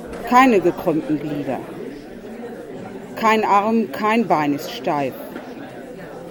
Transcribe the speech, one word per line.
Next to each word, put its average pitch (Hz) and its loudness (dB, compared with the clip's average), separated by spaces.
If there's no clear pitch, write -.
Keine 247 8
gekrümmten 160 2
Glieder. 143 -4
Kein 220 4
Arm, 208 4
kein 220 2
Bein 151 4
ist - -6
steif. 143 -2